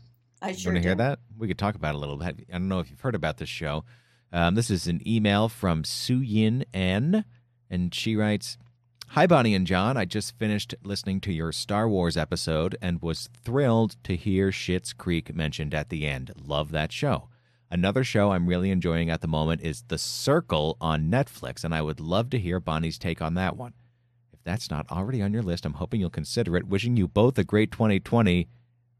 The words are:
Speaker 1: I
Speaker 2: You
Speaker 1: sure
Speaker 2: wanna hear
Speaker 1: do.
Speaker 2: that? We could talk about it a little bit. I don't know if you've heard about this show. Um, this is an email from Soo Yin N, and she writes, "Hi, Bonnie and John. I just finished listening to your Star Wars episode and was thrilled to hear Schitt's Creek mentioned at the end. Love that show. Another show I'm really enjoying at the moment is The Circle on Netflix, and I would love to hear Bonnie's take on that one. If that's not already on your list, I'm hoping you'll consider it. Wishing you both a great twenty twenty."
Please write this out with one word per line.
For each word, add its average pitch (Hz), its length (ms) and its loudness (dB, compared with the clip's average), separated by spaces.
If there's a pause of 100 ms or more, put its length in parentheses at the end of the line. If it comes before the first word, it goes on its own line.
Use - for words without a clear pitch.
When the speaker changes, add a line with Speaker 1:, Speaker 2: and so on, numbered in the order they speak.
(420)
Speaker 1:
I 190 100 -4
Speaker 2:
You 185 60 -8
Speaker 1:
sure 90 140 -4
Speaker 2:
wanna 87 100 0
hear 90 120 2
Speaker 1:
do. 95 60 0
Speaker 2:
that? 135 200 0 (180)
We 110 100 -6
could 90 120 -4
talk 101 160 -2
about 76 200 -4
it - 20 -6
a - 20 -8
little 71 180 -6
bit. 78 320 -8
I - 40 -14
don't 90 160 -4
know 95 100 0
if 85 100 -8
you've - 120 -20
heard 120 140 -4
about 78 220 -4
this 73 120 -10
show. 76 340 -4 (480)
Um, 85 240 2
this 117 140 2
is 90 180 0
an 85 200 -2
email 107 420 4
from 82 340 0
Soo - 380 -2
Yin 110 420 2 (100)
N, 110 520 2 (440)
and 90 240 -2
she 113 220 -2
writes, 107 420 0 (520)
"Hi, 151 180 6
Bonnie 117 280 4
and 92 120 4
John. 95 300 2
I 101 80 0
just 101 320 -6
finished 107 460 -2
listening 98 380 -4
to 98 120 -4
your 80 180 -2
Star 104 380 0
Wars 87 260 2
episode 82 640 0
and 87 200 -2
was 82 260 -4 (160)
thrilled 117 600 2
to 95 120 -2
hear 95 360 2
Schitt's - 420 -4
Creek 82 420 -2
mentioned 78 380 -4
at 76 160 -4
the 76 180 -4
end. 65 240 -6 (100)
Love 73 300 -2
that 78 200 -2
show. 123 360 -2 (440)
Another 95 320 2
show 104 280 4
I'm 87 160 2
really 90 240 2
enjoying 85 380 0
at 80 120 -2
the 82 60 -4
moment 78 340 0
is 80 260 -6
The 80 100 -4
Circle 87 840 0
on 78 300 0
Netflix, 90 540 -4
and 82 100 -4
I 80 80 -2
would 76 180 -4
love 95 300 0
to 139 100 -2
hear 90 200 -2
Bonnie's 82 400 -2
take 85 220 -4
on 80 120 -2
that 90 240 -2
one. - 160 -14 (580)
If - 120 -20
that's - 280 -4
not 76 200 -4
already 101 320 -2
on 101 100 0
your 113 100 0
list, 85 220 -2
I'm 76 80 -4
hoping 87 260 -4
you'll 90 120 0
consider 85 440 -2
it. 90 120 0
Wishing 98 300 0
you 92 120 4
both 120 300 4
a 98 40 2
great 104 280 4
twenty 107 280 2
twenty." 90 480 4 (520)